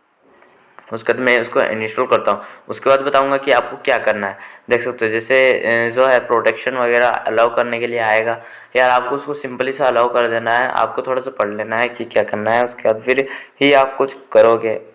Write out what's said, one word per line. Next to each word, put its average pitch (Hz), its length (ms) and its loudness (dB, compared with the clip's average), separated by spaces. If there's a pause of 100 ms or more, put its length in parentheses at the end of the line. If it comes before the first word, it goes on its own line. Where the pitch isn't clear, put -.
(920)
उसके 113 200 -4
बाद 120 100 -2
मैं 123 180 4
उसको 120 200 -2
install 110 460 -2
करता 113 240 2
हूँ। 101 120 -2 (260)
उसके 113 220 -2
बाद 135 100 4
बताऊँगा 139 360 0
कि 135 140 -4
आपको 123 260 0
क्या 127 220 -2
करना 107 280 -2
है। 98 120 -8 (320)
देख 120 100 2
सकते 120 260 -4
हो 107 60 -2
जैसे, 131 400 2
अ, 117 420 0
जो 131 120 4
है 127 120 4
protection 117 580 0
वगैरह 120 320 2
अलाउ 113 480 0
करने 120 240 -2
के 120 60 -4
लिए 117 120 -6
आएगा। 113 440 0 (340)
यार 127 140 4
आपको 123 260 0
उसको 143 180 -8
simply 127 380 -6
से 139 120 -2
अलाउ 120 280 2
कर 120 160 2
देना 113 220 -2
है, 120 180 0
आपको 113 340 -2
थोड़ा 127 200 -4
सा 131 80 -8
पढ़ 104 180 -2
लेना 107 280 -6
है 120 120 0
कि 117 160 -10
क्या 107 180 -2
करना 107 280 -4
है, 117 140 2
उसके 120 280 -2
बाद 110 100 -4
फिर 131 260 0 (320)
ही 143 120 4
आप 135 240 4
कुछ 135 200 -2 (160)
करोगे। 113 480 4 (140)